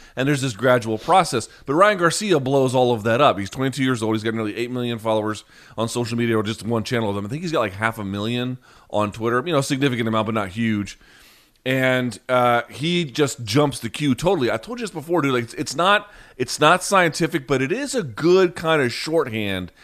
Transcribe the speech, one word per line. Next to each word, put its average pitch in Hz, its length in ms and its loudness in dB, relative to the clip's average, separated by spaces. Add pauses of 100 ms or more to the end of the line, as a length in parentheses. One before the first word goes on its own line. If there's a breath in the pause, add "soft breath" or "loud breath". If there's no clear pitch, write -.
(160 soft breath)
and 131 100 0
there's 143 140 0
this 127 140 -2
gradual 113 420 2
process. 165 500 2 (200 soft breath)
But 135 80 -2
Ryan 196 240 4
Garcia 170 420 2
blows 131 340 2
all 127 200 4
of 107 80 -4
that 117 180 2
up. 117 180 4
He's 98 120 -6
twenty-two 131 340 -2
years 127 180 0
old. 110 120 0
He's 107 80 -2
got 113 100 -2
nearly 107 240 -4
eight 120 140 -4
million 120 280 -4
followers 107 460 -2 (320 soft breath)
on 113 140 -2
social 120 260 -4
media 117 220 2
or 110 40 2
just 104 220 -4
one 110 200 -2
channel 113 260 -2
of 101 60 -4
them. 101 100 -6
I - 20 -10
think 147 140 -8
he's 165 100 -6
got, 156 80 0
like, 101 140 -2
half 110 240 -4
a 104 60 -8
million 117 520 -4 (320 soft breath)
on 104 240 -2
Twitter. 117 320 0
You 175 80 -4
know, 143 80 2
significant 131 480 0
amount, 110 160 0
but 110 100 -4
not 104 140 -2
huge. 104 500 -2 (680 soft breath)
And, 127 520 0 (120)
uh, 123 400 4
he 165 340 -2
just 135 400 -2
jumps 131 360 2
the 117 100 -8
queue 147 240 0
totally. 151 360 0
I 107 60 0
told 233 240 -10
you 240 40 -6
this 185 60 -8
before, 160 300 -2
dude. 139 140 2
Like, 120 100 0
it's, - 100 -14
it's 131 220 -6
not, 202 340 2 (280 soft breath)
it's - 200 -4
not 165 240 6
scientific, 165 640 2
but 131 140 2
it 135 100 0
is 269 240 -4
a 240 80 0
good 170 540 2
kind 160 240 2
of 123 100 2
shorthand 110 800 -2 (140 soft breath)